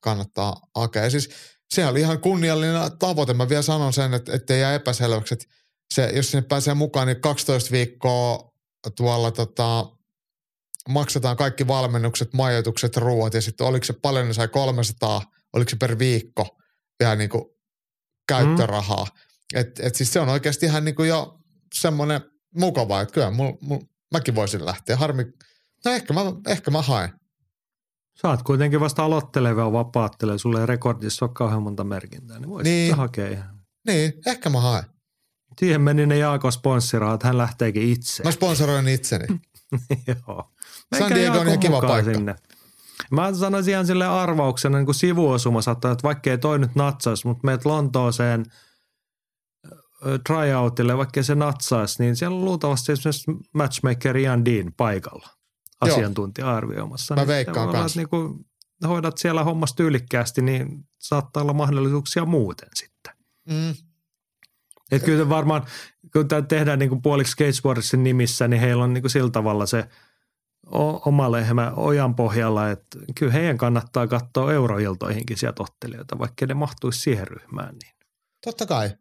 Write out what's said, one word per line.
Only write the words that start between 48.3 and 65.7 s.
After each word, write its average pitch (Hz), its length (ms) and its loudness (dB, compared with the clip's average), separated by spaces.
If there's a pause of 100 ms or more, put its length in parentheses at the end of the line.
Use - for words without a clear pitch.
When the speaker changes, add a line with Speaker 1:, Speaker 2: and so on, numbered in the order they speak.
Speaker 2:
ö, 135 220 -2
tryoutille, 127 720 2
vaikka 135 220 -2
ei 135 40 0
se 143 120 0
natsaisi, 135 680 0
niin 120 120 2
siellä 175 220 -2
on 185 80 -2
luultavasti 151 460 0
esimerkiksi 147 400 -2 (220)
matchmaker 131 640 0
Ian 127 280 2
Dean 101 320 0
paikalla - 520 -4 (560)
Speaker 1:
Joo. 156 100 4
Speaker 2:
asiantuntija 107 600 -2
arvioimassa. 113 600 -6
Speaker 1:
Mä 139 60 4
Speaker 2:
Niin 139 60 2
Speaker 1:
veikkaan 135 280 -2
Speaker 2:
se 120 40 0
voi 113 100 0
olla, - 100 0
Speaker 1:
kans. 165 120 -2
Speaker 2:
että 165 80 -4
niinku 160 460 -4 (420)
hoidat 165 300 -2
siellä 160 260 0
hommas 160 300 0
tyylikkäästi, 127 680 0
niin 131 260 0 (320)
saattaa 143 440 -4
olla 147 100 0
mahdollisuuksia 143 720 0
muuten 131 500 -2
sitten. - 380 -14 (360)
Speaker 1:
Mm. 156 260 -4 (1160)
Speaker 2:
Et 131 120 2
kyllä 156 200 4
se 143 60 2
varmaan, 151 360 2 (480)